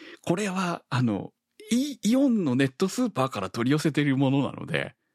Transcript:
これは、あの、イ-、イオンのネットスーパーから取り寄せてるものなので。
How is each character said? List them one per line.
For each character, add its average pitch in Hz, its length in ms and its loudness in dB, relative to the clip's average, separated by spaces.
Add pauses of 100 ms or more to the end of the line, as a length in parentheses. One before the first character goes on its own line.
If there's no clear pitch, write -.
(240)
こ 175 120 0
れ 208 120 -4
は、 180 400 -4
あ 127 140 0
の、 107 300 -2 (380)
イ-、 262 320 -2
イ 220 140 2
オ 277 120 4
ン 220 160 2
の 127 100 0
ネ 135 120 4
ッ 127 80 -2
ト 190 140 0
ス 247 160 -2
ー 220 60 -2
パ 131 160 0
ー - 20 -4
か 107 120 -6
ら 92 100 -6
取 117 180 -2
り 135 40 4
寄 151 60 2
せ 151 140 0
て 151 100 0
る 139 140 2
も 135 140 2
の 139 120 2
な - 100 -4
の - 140 -12
で。 - 280 -4 (200)